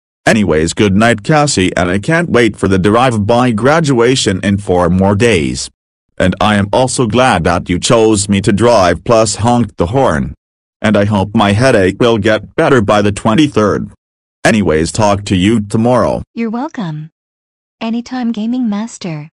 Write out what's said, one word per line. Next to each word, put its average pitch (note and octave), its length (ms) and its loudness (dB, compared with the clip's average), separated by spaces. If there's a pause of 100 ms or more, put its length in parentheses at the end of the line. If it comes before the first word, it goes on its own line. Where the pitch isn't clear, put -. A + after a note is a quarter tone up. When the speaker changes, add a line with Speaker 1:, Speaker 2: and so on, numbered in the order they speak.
(260)
Speaker 1:
Anyways, E2+ 480 0
good G#2 200 2
night, A2 280 2
Cassie, D3 540 0
and F2+ 140 -2
I G2 80 -2
can't E3 320 -2
wait A#2 260 2
for - 120 -2
the F#2+ 100 2
drive-by A#2 760 2
graduation B2+ 920 0
in G2+ 160 0
four F2+ 320 0
more F#2+ 240 2
days. F2 560 -2 (460)
And F#2 240 0
I G#2 140 2
am G2+ 180 0
also B2+ 360 0
glad G2+ 340 2
that F2 260 -2
you F2 120 -2
chose A2 480 2
me G2+ 140 2
to A2 100 0
drive F#2+ 500 2
plus A2+ 340 2
honk A#2 400 0
the F2 100 -2
horn. F2 460 -2 (480)
And G#2+ 160 0
I G2+ 100 2
hope G#2 280 -2
my G2+ 180 2
headache G#2 460 2
will B2 200 2
get G#2+ 360 -2
better C#3 260 2
by G#2 220 2
the G#2 80 0
twenty-third. G#2+ 800 0 (540)
Anyways, E2+ 480 0
talk G2+ 320 0
to G2+ 100 -2
you G#2 260 2
tomorrow. G#2 640 0 (100)
Speaker 2:
You're A#3 180 -6
welcome. F#3+ 600 -8 (680)
Anytime, A#3 500 -6
Gaming A#3 400 -4
Master. F#3 640 -8